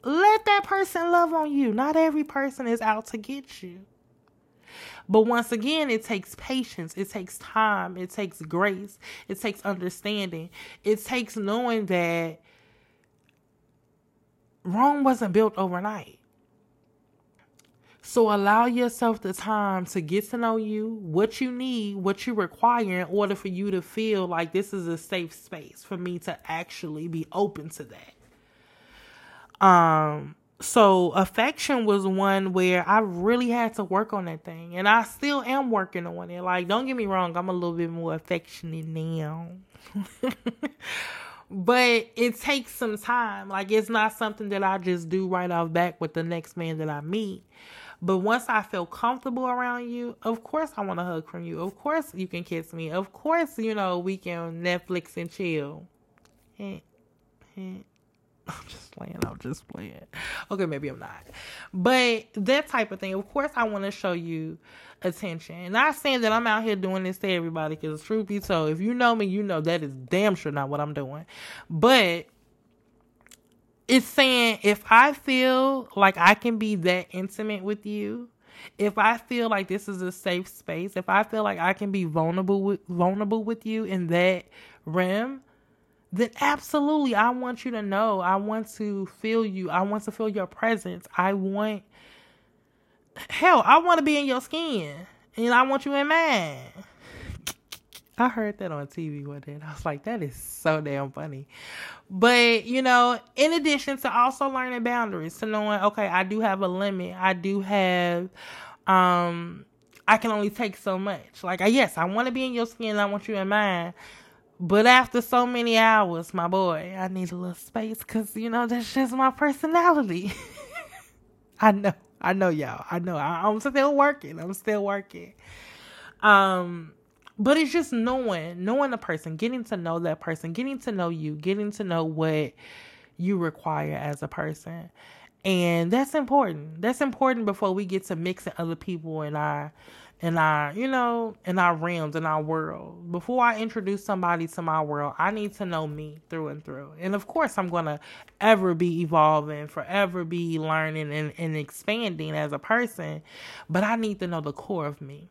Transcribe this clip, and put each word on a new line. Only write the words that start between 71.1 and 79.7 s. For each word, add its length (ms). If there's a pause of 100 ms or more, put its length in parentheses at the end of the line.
But 560 (1600)
it's 180
saying 560
if 280
I 220
feel 840
like 200
I 180
can 240
be 180
that 340
intimate 520
with 240
you, 420 (500)
if 200
I 200
feel 300
like 200
this 200